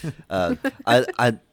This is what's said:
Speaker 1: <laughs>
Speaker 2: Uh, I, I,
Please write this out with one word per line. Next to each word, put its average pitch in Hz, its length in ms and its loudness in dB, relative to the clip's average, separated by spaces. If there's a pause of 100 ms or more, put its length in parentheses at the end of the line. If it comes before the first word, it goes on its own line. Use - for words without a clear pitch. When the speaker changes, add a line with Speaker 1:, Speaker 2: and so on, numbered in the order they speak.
Speaker 1:
<laughs> - 260 -12
Speaker 2:
Uh, 92 280 -2 (300)
I, 123 200 4 (120)
I, 120 200 2 (140)